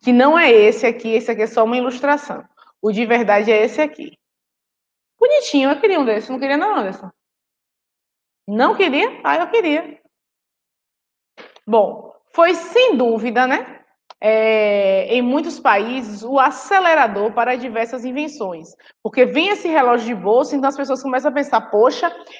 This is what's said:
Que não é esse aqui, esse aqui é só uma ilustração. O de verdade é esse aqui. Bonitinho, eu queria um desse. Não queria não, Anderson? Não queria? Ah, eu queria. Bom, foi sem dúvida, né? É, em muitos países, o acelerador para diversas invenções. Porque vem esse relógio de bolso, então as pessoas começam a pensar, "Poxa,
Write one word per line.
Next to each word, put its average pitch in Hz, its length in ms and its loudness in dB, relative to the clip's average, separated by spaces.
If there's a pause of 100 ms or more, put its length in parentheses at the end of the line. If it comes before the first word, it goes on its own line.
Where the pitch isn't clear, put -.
Que 254 80 2
não 262 260 6
é 320 140 4
esse 220 340 6
aqui, 226 280 -4
esse 233 180 -2
aqui 214 120 -2
é 220 40 -4
só 226 160 0
uma 233 140 -2
ilustração. 262 640 -4 (360)
O 214 120 -2
de 220 140 -2
verdade 214 440 2
é 214 140 4
esse 240 180 -2
aqui. - 300 -6 (1040)
Bonitinho, 480 540 2
eu 277 80 -2
queria 392 180 2
um 285 60 0
desse. 220 260 -2
Não 262 80 -6
queria 277 200 -2
não, 403 180 0
Anderson? 190 340 -6 (1400)
Não 240 300 0
queria? 349 480 0
Ah, 285 140 0
eu 339 100 -2
queria. 339 540 -2 (1600)
Bom, 208 480 0 (200)
foi 339 220 4
sem 466 420 2
dúvida, 233 500 0
né? 320 320 -4 (400)
É, 208 880 2 (100)
em 247 60 2
muitos 285 400 -2
países, 220 600 -2
o 262 140 -2
acelerador 285 960 0
para 233 240 -2
diversas 233 480 -6
invenções. 240 720 -10 (260)
Porque 247 240 2
vem 269 220 0
esse 403 220 -2
relógio 247 360 2
de 233 100 -6
bolso, 220 380 0
então 277 140 -2
as 285 80 -2
pessoas 269 260 -6
começam 262 300 -2
a - 20 -12
pensar, 277 280 -2 (100)
"Poxa, 294 420 0 (260)